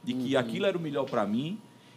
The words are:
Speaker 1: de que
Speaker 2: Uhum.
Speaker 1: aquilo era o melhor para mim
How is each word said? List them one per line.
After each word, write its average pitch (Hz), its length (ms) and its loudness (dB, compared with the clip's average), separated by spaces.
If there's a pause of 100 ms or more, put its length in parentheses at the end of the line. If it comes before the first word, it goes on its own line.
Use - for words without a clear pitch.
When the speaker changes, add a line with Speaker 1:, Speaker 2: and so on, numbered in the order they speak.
Speaker 1:
de 123 120 -2
que 127 200 0
Speaker 2:
Uhum. 131 60 6
Speaker 1:
aquilo 127 260 0
era 190 100 4
o 170 40 -2
melhor 147 240 -2
para 110 200 2
mim 139 340 -2 (380)